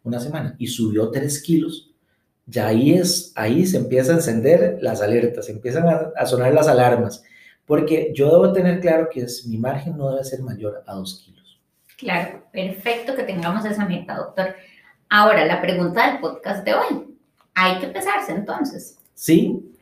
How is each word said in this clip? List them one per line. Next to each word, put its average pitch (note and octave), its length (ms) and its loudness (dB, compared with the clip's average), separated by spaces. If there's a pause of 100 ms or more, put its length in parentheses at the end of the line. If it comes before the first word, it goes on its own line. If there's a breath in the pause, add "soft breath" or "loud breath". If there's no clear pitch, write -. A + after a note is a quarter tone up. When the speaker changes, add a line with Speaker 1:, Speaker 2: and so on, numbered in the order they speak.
Speaker 1:
una A#2+ 160 -6
semana C#3+ 380 -8
y A#2+ 100 -6
subió G#2+ 440 0
tres C#3+ 300 -4
kilos, - 500 -2 (560)
ya A2 200 -4
ahí B2 260 4
es, - 420 0
ahí B2+ 300 2
se D#3 120 0
empieza B2+ 340 2
a E3 40 4
encender C3 640 4
las A2+ 200 -2
alertas, A2+ 460 0
se A2 40 -10
empiezan B2+ 380 -2
a, D#3+ 260 0
a C3+ 100 -2
sonar B2+ 280 2
las D#3 140 6
alarmas, B2 560 2 (420 soft breath)
porque D3+ 480 0
yo C#3 160 2
debo F3+ 240 6
tener F3+ 260 2
claro E3 300 2
que B2+ 120 -8
es, A#2+ 260 -10
mi A2+ 100 -6
margen C3+ 400 -4
no C#3 140 -4
debe C3+ 120 -4
ser C3 180 -10
mayor G#2+ 440 -10
a G#2 80 -16
dos F#2+ 320 -12
kilos. - 340 -20 (380)
Speaker 2:
Claro, F3+ 540 -6
perfecto A#3 640 -6
que A#3+ 80 -4
tengamos F#3+ 420 -4
esa G#3 220 -2
meta, - 280 -6
doctor. - 340 -6 (600 loud breath)
Ahora, G#3 360 4
la F3 160 0
pregunta F3+ 500 0
del - 80 -6
podcast - 440 -8
de G#3+ 120 0
hoy, - 400 -4 (400)
¿hay F#3 240 2
que F3+ 80 -6
pesarse F3 460 -4
entonces? - 680 -6 (160)
Speaker 1:
Sí, - 560 2 (100)